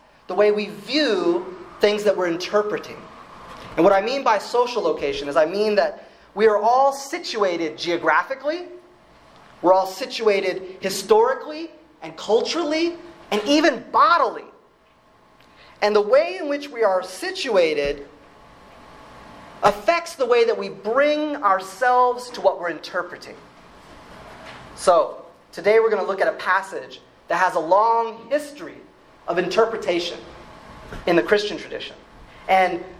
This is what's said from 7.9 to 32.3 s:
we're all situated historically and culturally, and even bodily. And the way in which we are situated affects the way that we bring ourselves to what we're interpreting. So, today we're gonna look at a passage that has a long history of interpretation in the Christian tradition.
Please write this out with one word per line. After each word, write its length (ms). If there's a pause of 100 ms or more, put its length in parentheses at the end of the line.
we're 120
all 140
situated 920
historically 920 (300)
and 140
culturally, 800 (360)
and 140
even 460
bodily. 540 (1400)
And 140
the 60
way 380
in 80
which 220
we 140
are 200
situated 1040 (1500)
affects 540
the 100
way 200
that 120
we 120
bring 680
ourselves 920
to 120
what 180
we're 100
interpreting. 680 (1400)
So, 500 (260)
today 280
we're 100
gonna 180
look 140
at 80
a 40
passage 680 (260)
that 80
has 200
a 40
long 680
history 480 (500)
of 100
interpretation 800 (880)
in 100
the 60
Christian 360
tradition. 380 (520)